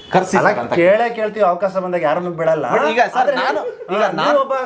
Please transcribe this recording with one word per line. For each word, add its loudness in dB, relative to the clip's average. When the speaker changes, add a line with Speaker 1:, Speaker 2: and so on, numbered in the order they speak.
Speaker 1:
ಕರ್ಸಿ 2
Speaker 2:
ಅಲ್ಲ, 4
Speaker 1:
ಸರ್" 0
ಅಂತ -4
Speaker 2:
ಕೇಳೇ 4
ಕೇಳ್ತೀವಿ, -2
ಅವಕಾಶ 0
ಬಂದಾಗ -4
ಯಾರನ್ನೂ 0
ಬಿಡಲ್ಲ. 0
Speaker 1:
But 2
ಈಗ 0
ಸರ್, 0
Speaker 2:
ಆದ್ರೆ 2
Speaker 1:
ನಾನು, -2
Speaker 2:
ನೀವು, -6
Speaker 1:
ಈಗ 2
Speaker 2:
ಆ, -2
Speaker 1:
ನಾನು 0
Speaker 2:
ನೀವು 2
ಒಬ್ಬ, -2